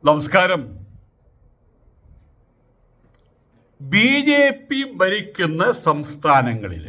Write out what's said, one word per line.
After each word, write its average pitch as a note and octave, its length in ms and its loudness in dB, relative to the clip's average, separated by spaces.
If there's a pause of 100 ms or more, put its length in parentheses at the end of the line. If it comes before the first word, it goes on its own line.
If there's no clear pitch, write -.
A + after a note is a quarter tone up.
നമസ്കാരം. E3+ 540 2 (3250)
ബി G3 280 2 (200)
ജെ C#4+ 120 6 (280)
പി C4+ 100 -4 (220)
ഭരിക്കുന്ന F#3 640 -2 (200)
സംസ്ഥാനങ്ങളിൽ B2 1040 -2